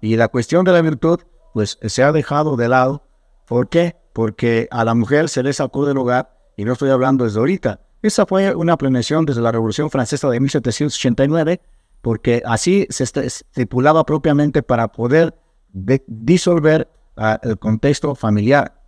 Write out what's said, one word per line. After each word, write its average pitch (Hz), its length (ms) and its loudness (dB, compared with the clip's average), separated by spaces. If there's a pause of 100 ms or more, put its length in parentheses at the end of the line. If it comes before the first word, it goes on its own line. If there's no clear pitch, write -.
Y 110 140 0
la 113 120 2
cuestión 156 380 0
de 185 60 4
la 175 100 6
virtud, 160 400 0 (320)
pues, 107 280 -4
se 110 220 -2
ha 143 80 4
dejado 151 460 0
de 117 120 0
lado. 131 380 0 (400)
¿Por 123 220 -2
qué? 170 260 0 (180)
Porque 113 580 -2
a 117 120 -2
la 113 100 0
mujer 135 360 2
se 143 120 -4
le 135 120 -2
sacó 139 320 -4
del 143 120 -2
hogar, 123 400 -2 (200)
y 101 80 -6
no 123 80 -2
estoy 135 180 0
hablando 131 320 2
desde 110 160 -2
ahorita. 175 400 -2 (240)
Esa 214 220 2
fue 190 280 0
una 165 240 0
planeación 139 480 0
desde 131 160 -2
la 117 100 0
Revolución 113 380 -2
Francesa 139 400 -2
de 120 100 0
mil 135 100 0
setecientos 127 480 -2
ochenta 131 260 0
y 139 40 2
nueve, 160 340 0 (400)
porque 117 440 -2
así 170 440 0
se - 160 -4
est-, - 120 -6
estipulaba 135 880 0
propiamente 147 560 0
para 117 300 -2
poder 139 480 0 (320)
de-, 95 340 -2
disolver, 156 880 2 (240)
ah, 110 280 -2
el 110 140 -4
contexto 135 560 -2
familiar. 110 760 0